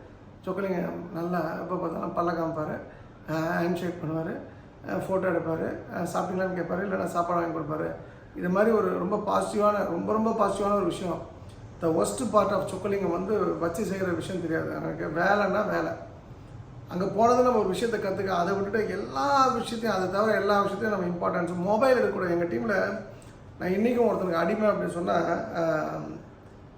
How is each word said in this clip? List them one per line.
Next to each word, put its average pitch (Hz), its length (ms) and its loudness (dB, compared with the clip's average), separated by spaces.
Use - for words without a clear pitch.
சொக்கலிங்க 185 440 -2
நல்லா 175 260 -2
எப்போ 165 360 -4
பார்த்தாலும் 170 420 -4
பல்ல 170 140 2
காமிப்பாரு, 160 480 -2
அஹ், 170 300 0
ஹேண்ட் 175 140 2
ஷேக் 175 300 -4
பண்ணுவாரு, 160 340 -4
அஹ், 190 120 -2
ஃபோட்டோ 185 240 0
எடுப்பாரு, 165 540 -2
அஹ், 175 180 -2
"சாப்பிட்டீங்களான்னு?" 180 460 -2
கேட்பாரு, 180 240 -2
இல்லைன்னா 190 220 -2
சாப்பாடு 175 340 0
வாங்கி 165 140 0
கொடுப்பாரு. 156 420 -4
இது 180 140 -2
மாதிரி 214 260 6
ஒரு 180 220 2
ரொம்ப 185 200 0
பாசிட்டிவான, 196 720 2
ரொம்ப, 185 240 -2
ரொம்ப 220 180 2
பாசிட்டிவான 202 420 2
ஒரு 196 120 2
விஷயம். 170 480 -4
The 170 60 2
worst - 360 2
part 202 180 6
of 190 140 0
சொக்கலிங்கம் 190 460 -2
வந்து 180 460 0
வச்சு 170 280 -2
செய்கிற 185 260 -2
விஷயம் 165 300 -4
தெரியாது. 160 280 -2
எனக்கு 160 460 -4
வேலைன்னா 196 540 2
வேலை. 170 220 0
அங்க 180 180 -2
போனது 233 380 6
நம்ம 240 160 6
ஒரு 190 80 2
விஷயத்தை 208 320 0
கத்துக்க, 196 280 -2
அதை 180 260 0
விட்டுட்டு 202 360 0
எல்லா 262 580 2
விஷயத்தையும், 226 500 0
அதை 185 140 0
தவிர 208 280 4
எல்லா 202 220 4
விஷயத்தையும் 202 380 0
நம்ம 175 300 0
இம்பார்ட்டன்ஸ். 180 280 0
மொபைல் 220 400 4
எடுக்கக்கூடாது. 196 340 2
எங்க 175 120 2
டீம்ல 202 560 0
நான் 180 100 -2
இன்னைக்கும் 226 420 4
ஒருத்தனுக்கு 180 220 0
அடிமை 202 360 4
அப்படின்னு 175 200 2
சொன்னா, 175 260 0
ஆஹ், 156 640 -2